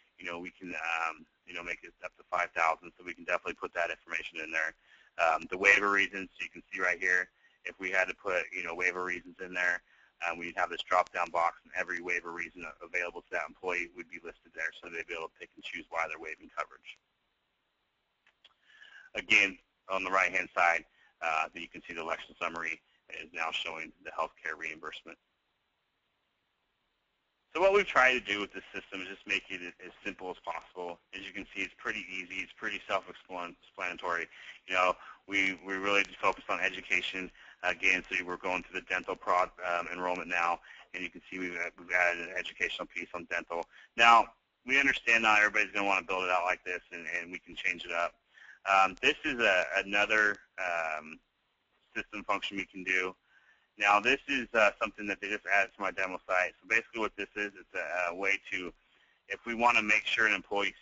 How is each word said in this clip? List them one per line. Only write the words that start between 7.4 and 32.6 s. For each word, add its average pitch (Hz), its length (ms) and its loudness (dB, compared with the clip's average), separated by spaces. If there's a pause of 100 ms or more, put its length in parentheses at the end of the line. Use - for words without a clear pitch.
if 90 160 -12
we 92 100 -4
had 92 180 2
to 90 60 -6
put, 90 280 -2 (120)
you 92 80 -8
know, 85 120 -6
waiver 90 300 -2
reasons 90 400 -8
in 90 100 -10
there, 90 260 0 (460)
um, 85 120 -4
we'd 87 180 -10
have 87 140 -2
this 85 120 -8
drop-down 90 480 2
box, 82 320 0
and 71 160 -20
every 90 220 -4
waiver 87 320 -4
reason 85 340 -10 (160)
available 87 400 -6
to - 80 -20
that 87 180 -4
employee 87 480 -4
would 82 140 -14
be 85 140 -18
listed 82 300 -16
there, 80 160 -4 (120)
so 87 80 -14
they'd 85 160 -8
be 85 80 -10
able 80 140 -8
to - 100 -20
pick 87 160 -18
and - 100 -20
choose 82 240 -12
why 82 200 -2
they're 78 100 -10
waiving 80 320 -14
coverage. - 480 -12 (2250)
Again, 101 420 4 (320)
on 95 140 0
the 92 80 -2
right-hand 92 440 2
side, 85 300 4 (380)
uh, 78 320 0
you 82 140 -10
can - 180 -16
see 85 80 -10
the 82 80 -6
election 80 380 -6
summary 82 400 -6 (420)
is 80 100 -18
now 82 200 -4
showing 80 400 -8 (120)
the 82 60 -14
healthcare 80 480 -8
reimbursement. 80 580 -12 (2500)
So 165 80 0
what 190 100 8
we've 202 140 6
tried 127 260 6
to 123 80 2
do 104 200 -2
with 98 120 -6
this 95 100 -12 (120)
system 95 260 -10
is 92 80 -10
just 98 180 -16
make 98 220 -2
it 92 120 -10 (240)
as 90 60 -14 (140)
simple 92 260 -8
as 87 140 -8
possible. 85 560 -10 (140)
As 98 120 -12
you 92 60 -14
can 95 220 -10
see, 98 80 -6
it's 90 160 -10
pretty 110 340 -8
easy. 92 300 -8
It's 87 100 -14
pretty 104 340 -8